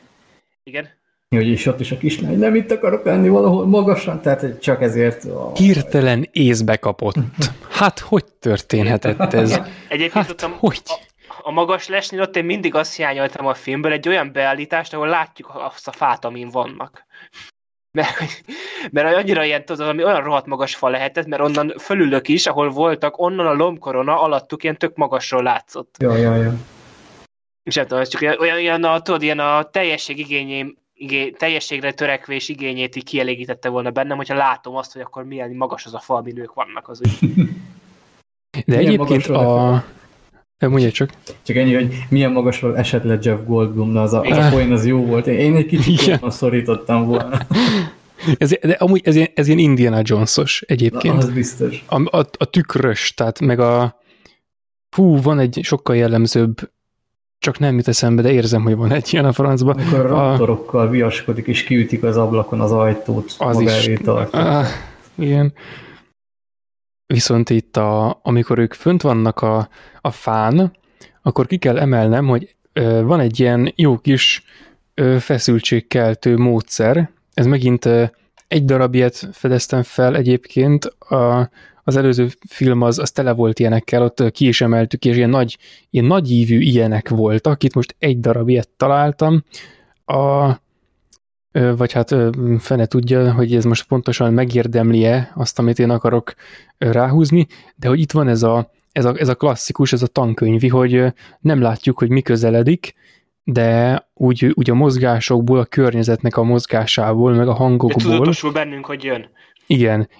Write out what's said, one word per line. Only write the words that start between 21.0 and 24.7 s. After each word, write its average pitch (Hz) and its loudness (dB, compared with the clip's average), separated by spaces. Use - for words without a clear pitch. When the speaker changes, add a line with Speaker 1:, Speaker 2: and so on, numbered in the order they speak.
Speaker 1:
mert 147 -4
onnan 147 -2
fölülök 147 -2
is, 160 0
ahol 147 0
voltak, 151 -2
onnan 175 -2
a 151 2
lombkorona 147 -2
alattuk 151 -4
ilyen 156 -4